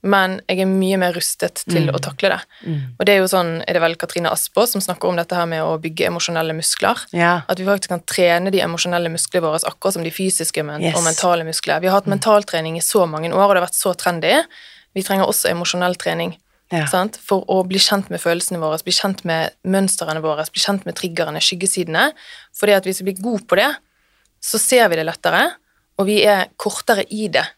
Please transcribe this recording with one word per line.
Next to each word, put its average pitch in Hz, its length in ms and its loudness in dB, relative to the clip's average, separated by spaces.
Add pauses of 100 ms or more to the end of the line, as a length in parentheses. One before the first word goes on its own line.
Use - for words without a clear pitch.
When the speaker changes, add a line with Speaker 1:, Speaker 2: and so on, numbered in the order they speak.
Speaker 1:
Men 190 360 2 (100)
jeg 185 160 0
er - 20 2
mye 190 300 2
mer 180 160 2
rustet - 560 -4
til 170 160 2
Speaker 2:
Mm. 147 100 0
Speaker 1:
å 165 60 -2
takle 143 320 -2
det. - 80 -2 (240)
Speaker 2:
Mm. 156 160 -4 (180)
Speaker 1:
Og - 80 -2
det 202 80 6
er 196 60 6
jo 185 80 2
sånn, 185 220 2 (180)
er 180 80 -2
det 165 60 2
vel 165 180 2
Katrine 170 320 -2
Aspaas 226 400 0
som 196 80 -2
snakker 185 300 -2
om 175 100 0
dette 170 160 -2
her 175 100 2
med 165 160 -4
å 160 160 -2
bygge 160 300 -4
emosjonelle 165 480 -2
muskler. 196 400 0 (160)
Speaker 2:
Ja. 170 340 2
Speaker 1:
At 180 140 -2
vi 185 80 -4
faktisk 196 240 0
kan 175 80 -6
trene 180 500 2
de 190 140 2
emosjonelle 170 480 -2
musklene 170 320 -2
våre 160 240 0
akkurat - 240 -2
som 170 100 -4
de 165 80 -4
fysiske 165 540 -2
men-, 147 160 -8
Speaker 2:
Yes. 165 160 0
Speaker 1:
og 170 80 0
mentale 165 400 2
muskler. 160 360 -2
Vi 180 80 0
har 196 120 4
hatt 196 80 -6
Speaker 2:
Mm. 196 80 0
Speaker 1:
mentaltrening 185 600 2
i - 20 -4
så 185 260 2
mange 160 240 -4
år, 190 140 4
og 202 100 6
det 180 60 4
har 175 80 -2
vært - 80 -6
så 185 180 0
trendy. 175 480 2 (520)
Vi 190 80 -4
trenger 196 260 0
også - 240 0
emosjonell 180 440 -2
trening. 170 420 -4 (340)
Speaker 2:
Ja. 160 140 0
Speaker 1:
Sant? 185 320 -2
For - 280 -2
å 185 200 2
bli 190 120 -2
kjent 196 320 0
med 170 100 -6
følelsene 175 400 -2
våre, 156 220 -2
bli 185 100 -4
kjent 196 320 -2
med 160 280 -2 (140)
mønstrene 185 560 0
våre, 156 280 -2
bli - 120 -4
kjent 196 240 -2
med 175 80 -8
triggerne, 165 480 -4
skyggesidene. 185 680 0 (440)
Fordi 208 200 4
at 190 80 0
hvis 190 180 -4
vi 196 100 -4
blir 185 100 -10
gode 220 240 -4
på 175 100 2
det, 262 180 2 (680)
så - 180 -6
ser 233 300 4
vi 170 80 0
det 160 80 -2
lettere, 175 460 0 (480)
og 196 80 2
vi 208 180 4
er 202 220 4 (100)
kortere - 540 -2
i 214 160 -6
det 165 160 0 (160)